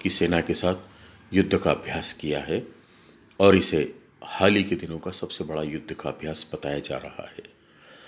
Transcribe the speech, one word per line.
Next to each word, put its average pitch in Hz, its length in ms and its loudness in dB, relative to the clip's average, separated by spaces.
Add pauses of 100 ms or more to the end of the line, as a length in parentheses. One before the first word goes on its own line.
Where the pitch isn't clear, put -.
की 95 80 0
सेना 85 300 2
के 85 140 0
साथ 90 220 0 (580)
युद्ध 98 240 4
का - 120 2
अभ्यास - 420 -4
किया 73 280 -4
है 82 260 -4 (760)
और 98 160 10
इसे 82 420 2 (260)
हाल 101 300 4
ही 101 100 4
के 90 120 -2
दिनों 82 220 -8
का 85 120 -10
सबसे - 340 -8
बड़ा 78 180 -4
युद्ध 78 320 -8
का - 160 -8
अभ्यास 78 440 -8
बताया 73 240 -6
जा 69 180 -4
रहा - 320 -12
है। - 140 -18 (640)